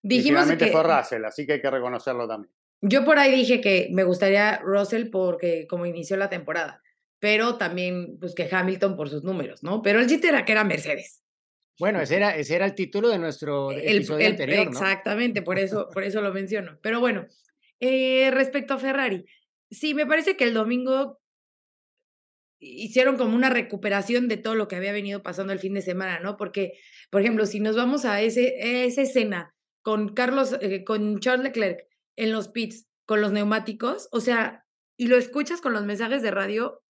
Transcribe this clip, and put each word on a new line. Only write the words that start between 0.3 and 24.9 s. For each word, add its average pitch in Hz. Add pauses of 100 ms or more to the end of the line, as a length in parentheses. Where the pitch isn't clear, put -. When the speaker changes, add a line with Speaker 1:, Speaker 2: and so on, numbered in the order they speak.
Speaker 1:
finalmente 165
Speaker 2:
que 185
Speaker 1:
fue 160
Russell, 139
así 131
que 147
hay 135
que 139
reconocerlo 123
también. 107 (300)
Speaker 2:
Yo 226
por 294
ahí 269
dije 247
que 196
me 190
gustaría 196
Russell 202
porque 175
como 175
inició 170
la 196
temporada, 165 (360)
pero 214
también, 180
pues, 175
que 170
Hamilton 185
por 143
sus 147
números, 170
¿no? 202
Pero 208
el 247
chiste 330
era -
que 220
era 214
Mercedes. 151 (560)
Speaker 3:
Bueno, 185
ese 147
era, 202
ese 147
era 190
el 196
título 202
de 214
nuestro 147
Speaker 2:
El, 156
Speaker 3:
episodio 151
Speaker 2:
el, 214
Speaker 3:
anterior, 175
¿no? -
Speaker 2:
exactamente, 202
por 185
eso, 196
Speaker 3:
<laughs> -
Speaker 2:
por 190
eso 202
lo 196
menciono. 190
Pero 226
bueno, 214 (520)
eh, 262
respecto 269
a 262
Ferrari, 262 (460)
sí, 302
me 294
parece 320
que 269
el 233
domingo 254 (1400)
hicieron 226
como 226
una 254
recuperación 214
de 214
todo 220
lo 208
que 185
había 196